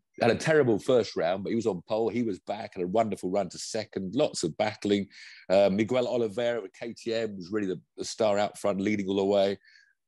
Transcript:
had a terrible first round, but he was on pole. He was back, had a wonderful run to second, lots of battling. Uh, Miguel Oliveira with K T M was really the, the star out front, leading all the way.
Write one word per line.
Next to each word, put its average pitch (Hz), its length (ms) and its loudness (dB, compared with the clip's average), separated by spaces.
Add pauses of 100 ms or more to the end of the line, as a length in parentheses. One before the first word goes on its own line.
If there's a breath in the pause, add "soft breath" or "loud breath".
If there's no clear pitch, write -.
(220)
had 117 100 4
a 107 40 2
terrible 131 420 4
first 117 380 2
round, 92 280 -2
but 85 60 -6
he 107 60 0
was 113 100 0
on 92 220 -2
pole. 113 220 0
He 117 140 0
was 101 160 -4
back, 104 360 -10
had 92 80 -4
a 90 40 -2
wonderful 101 440 0
run 95 180 0
to - 80 -16
second, 98 580 -6
lots - 280 0
of 80 140 -2
battling. 101 500 0 (420 loud breath)
Uh, 98 220 6
Miguel 117 360 0
Oliveira 120 540 -2
with 95 120 -12
K 117 200 -12
T 113 200 -6
M 110 240 -4
was 87 140 -12
really 107 160 -2
the, 87 140 -4 (160)
the 95 80 -8
star 104 320 0
out 101 200 0
front, 101 240 -2
leading 101 260 0
all 98 80 -2
the 98 100 2
way. 98 320 4 (500 soft breath)